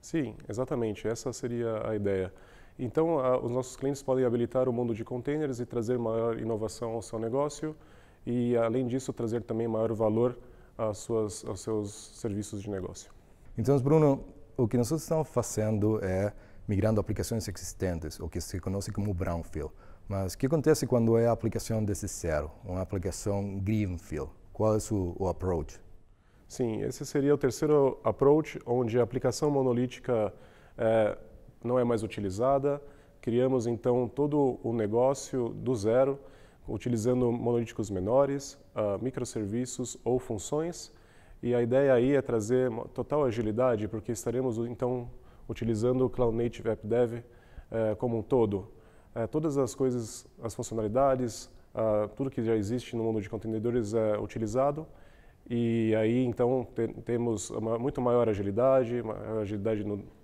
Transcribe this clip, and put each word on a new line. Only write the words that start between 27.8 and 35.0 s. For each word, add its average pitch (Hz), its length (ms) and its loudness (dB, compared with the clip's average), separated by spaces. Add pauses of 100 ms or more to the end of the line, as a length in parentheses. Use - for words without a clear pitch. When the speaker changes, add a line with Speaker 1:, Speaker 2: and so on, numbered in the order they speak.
Speaker 1:
approach, 147 640 4
onde 120 320 2
a 120 40 6
aplicação 127 480 0
monolítica, 123 840 0 (420)
é, 110 400 4 (480)
não 120 140 2
é 123 60 4
mais 120 180 2
utilizada. 131 800 0 (400)
Criamos, 123 440 2
então, 120 400 2
todo 143 560 2
o 117 120 -2
negócio 120 760 0